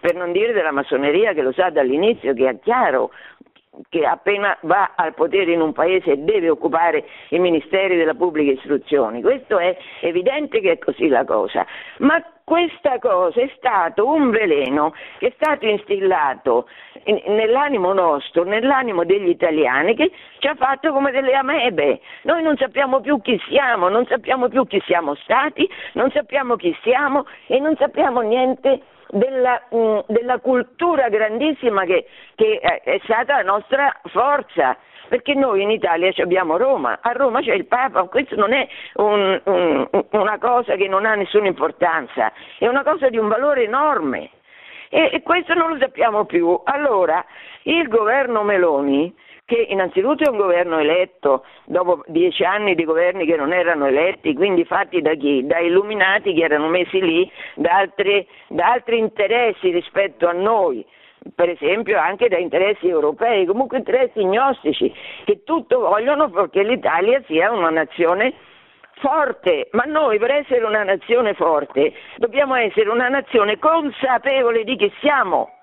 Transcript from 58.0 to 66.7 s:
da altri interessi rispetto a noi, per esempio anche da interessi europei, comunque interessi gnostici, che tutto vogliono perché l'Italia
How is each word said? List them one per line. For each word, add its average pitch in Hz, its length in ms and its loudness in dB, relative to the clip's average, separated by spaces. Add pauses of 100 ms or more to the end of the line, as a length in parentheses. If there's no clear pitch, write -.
da 180 240 2
altri 240 240 -2
interessi 214 720 0
rispetto 175 580 -2
a 175 60 2
noi, 185 540 0 (500)
per 175 120 2
esempio 185 520 -2
anche 185 280 0
da 185 80 2
interessi 180 520 0
europei, 180 580 2
comunque 233 320 -2
interessi 240 460 0
gnostici, 214 680 0 (320)
che - 200 0
tutto 262 340 0
vogliono 240 520 2
perché 185 340 0
l'Italia 220 640 0